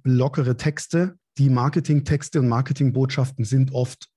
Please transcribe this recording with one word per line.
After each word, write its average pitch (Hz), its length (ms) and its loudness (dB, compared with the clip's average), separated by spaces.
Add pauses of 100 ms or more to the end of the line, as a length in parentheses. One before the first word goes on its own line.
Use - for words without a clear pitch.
lockere 127 540 0
Texte. 170 580 -2 (240)
Die 139 100 4
Marketingtexte 143 920 0
und 127 80 2
Marketingbotschaften 131 960 0
sind 131 300 0
oft 127 440 -4